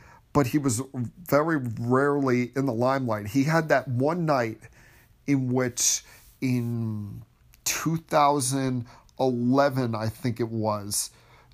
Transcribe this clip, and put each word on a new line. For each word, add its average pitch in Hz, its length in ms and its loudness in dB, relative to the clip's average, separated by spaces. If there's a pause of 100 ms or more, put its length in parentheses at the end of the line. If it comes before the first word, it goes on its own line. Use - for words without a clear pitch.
(340)
but 143 140 4
he 131 100 0
was 135 240 0 (480)
very 156 280 2 (220)
rarely 127 760 2
in 135 100 0
the 127 80 0
limelight. 117 540 0
He 135 160 2
had 160 260 2
that 143 180 2
one 147 380 0
night 123 320 0 (720)
in 131 260 0
which, 127 480 -2 (400)
in 117 800 -4 (420)
two - 340 -2
thousand, 135 920 0 (340)
two 135 60 4
thousand 123 240 0
eleven, 131 440 2
I 110 140 -2
think 113 300 -6
it 117 100 -2
was. 104 600 -4 (420)